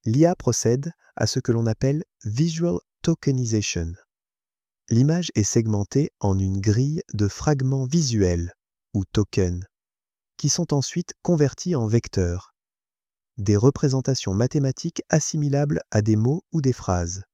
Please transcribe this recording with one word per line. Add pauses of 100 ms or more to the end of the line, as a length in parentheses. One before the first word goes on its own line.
L'I
A
procède (240)
à
ce
que
l'on
appelle (200)
visual (240)
tokenization. (960)
L'image
est
segmentée (100)
en
une
grille (100)
de
fragments
visuels, (420)
ou
tokens, (720)
qui
sont
ensuite
convertis
en
vecteurs, (840)
des
représentations
mathématiques
assimilables (100)
à
des
mots
ou
des
phrases.